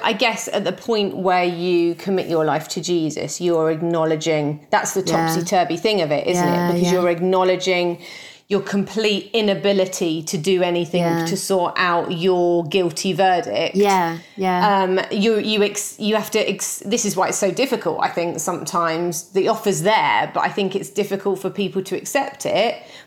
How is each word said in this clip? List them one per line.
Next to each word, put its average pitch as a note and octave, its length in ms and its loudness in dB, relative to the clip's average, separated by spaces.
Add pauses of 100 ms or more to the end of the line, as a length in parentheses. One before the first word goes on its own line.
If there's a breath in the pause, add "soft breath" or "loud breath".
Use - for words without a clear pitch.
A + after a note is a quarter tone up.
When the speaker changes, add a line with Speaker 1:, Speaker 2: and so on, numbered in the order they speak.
Speaker 1:
I A3 100 2
guess A3+ 360 0
at G3 160 -2
the F#3 80 -2
point G#3+ 420 -2
where F3+ 300 2
you E3+ 500 2
commit F#3 320 -2
your D#3+ 160 2
life D3+ 260 0
to F3+ 120 -6
Jesus, D#3+ 580 -2
you're E3 320 2
acknowledging, D#3+ 960 0
that's - 260 0
the G3 100 -2
Speaker 2:
Yeah. E3 220 0
Speaker 1:
topsy-turvy E3+ 500 0
thing G#3+ 240 0
of D3+ 100 0
it, - 160 -2
isn't F3+ 180 2
Speaker 2:
Yeah, F3 240 2
Speaker 1:
it? F3 40 2
Because F3 180 2
Speaker 2:
yeah. F#3 80 4
Speaker 1:
you're F3 100 2
acknowledging F3+ 880 2 (500 loud breath)
your G3 100 2
complete G3+ 760 -2
inability F#3 880 0
to D#3+ 160 -4
do F3+ 240 2
anything F3 400 0
Speaker 2:
Yeah. E3 240 0
Speaker 1:
to F3+ 120 -2
sort F#3 400 0
out F3 340 0
your F3 540 2
guilty F3+ 480 -2
verdict. E3 600 0
Speaker 2:
Yeah, F#3 440 2 (180)
yeah. F#3+ 480 2
Speaker 1:
Um, F#3 160 2 (120)
you, A3 280 2
you G#3+ 240 2
ex-, - 340 -4
you G#3+ 180 0
have G#3+ 160 -2
to G#3+ 160 0
ex-, - 380 -6
this G#3 200 0
is F#3+ 100 -2
why F3 140 2
it's - 80 -2
so G3 140 0
difficult, A3 500 0
I - 80 2
think, E3+ 320 -2
sometimes. E3+ 880 -2
The F#3+ 160 2
offer's G3+ 360 0
there, D3+ 500 2
but - 80 0
I F3+ 80 0
think F#3+ 260 -2
it's - 140 -6
difficult G3 500 -2
for F#3+ 100 -4
people F#3+ 340 -4
to F#3 120 -6
accept - 500 -4
it. G3 380 0 (240 loud breath)